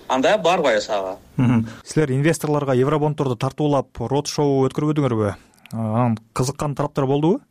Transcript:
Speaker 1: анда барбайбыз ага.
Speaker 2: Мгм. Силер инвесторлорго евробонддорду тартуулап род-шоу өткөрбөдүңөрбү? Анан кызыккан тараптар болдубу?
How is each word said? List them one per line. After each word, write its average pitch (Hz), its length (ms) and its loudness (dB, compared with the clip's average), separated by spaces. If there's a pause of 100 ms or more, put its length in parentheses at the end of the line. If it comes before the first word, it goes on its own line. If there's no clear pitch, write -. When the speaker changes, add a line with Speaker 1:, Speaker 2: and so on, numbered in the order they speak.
Speaker 1:
анда 135 300 2
барбайбыз 165 520 0
ага. 98 280 -4 (200)
Speaker 2:
Мгм. 120 300 2 (160)
Силер 151 280 0
инвесторлорго 143 640 0
евробонддорду 147 640 0
тартуулап 139 520 0 (120)
род-шоу 139 720 0
өткөрбөдүңөрбү? 131 680 0 (380)
Анан 113 440 0 (160)
кызыккан 143 420 -4
тараптар 143 300 -2
болдубу? 151 460 2